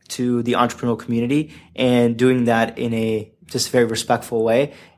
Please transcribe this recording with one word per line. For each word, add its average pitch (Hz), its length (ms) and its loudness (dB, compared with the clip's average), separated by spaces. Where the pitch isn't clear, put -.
to 123 320 -2
the 117 120 -2
entrepreneurial 120 440 0
community 123 560 -2
and 120 420 2
doing 127 280 2
that 113 340 0
in 117 140 -2
a 113 380 -2
just - 240 -4
very 123 160 4
respectful 113 580 -2
way. 120 300 2